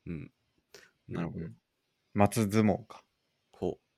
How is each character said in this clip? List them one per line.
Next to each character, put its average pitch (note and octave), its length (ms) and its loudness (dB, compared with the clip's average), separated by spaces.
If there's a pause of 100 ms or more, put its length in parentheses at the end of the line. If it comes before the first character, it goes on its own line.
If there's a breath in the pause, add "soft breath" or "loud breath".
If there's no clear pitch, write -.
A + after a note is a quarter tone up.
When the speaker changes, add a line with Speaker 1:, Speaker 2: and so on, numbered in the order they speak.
Speaker 1:
う E2+ 60 -8
ん。 D2+ 200 -10 (760 loud breath)
な F2+ 140 -6
る E2+ 60 -4
ほ - 60 -10
ど。 F2 60 -8
Speaker 2:
う - 20 -8
ん - 40 -8
う - 20 -12
ん。 - 80 -18 (580)
松 G2+ 340 4
相 G#2+ 140 4
撲 G#2 240 2
か。 - 160 -20 (480)
Speaker 1:
ほ - 200 -4
う。 - 80 -8 (200)